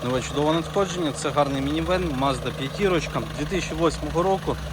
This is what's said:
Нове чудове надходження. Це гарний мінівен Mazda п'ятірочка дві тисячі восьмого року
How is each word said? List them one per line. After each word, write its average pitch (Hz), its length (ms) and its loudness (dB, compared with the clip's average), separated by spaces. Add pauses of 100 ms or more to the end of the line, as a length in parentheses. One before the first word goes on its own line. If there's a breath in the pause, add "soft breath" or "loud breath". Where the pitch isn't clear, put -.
Нове 127 160 2
чудове 147 320 0
надходження. 170 600 0
Це - 180 -2
гарний 139 320 2
мінівен 160 400 0 (180)
Mazda 131 380 0
п'ятірочка 170 640 0 (180)
дві 147 60 0
тисячі 165 300 -2
восьмого 160 480 2
року 175 340 0 (160)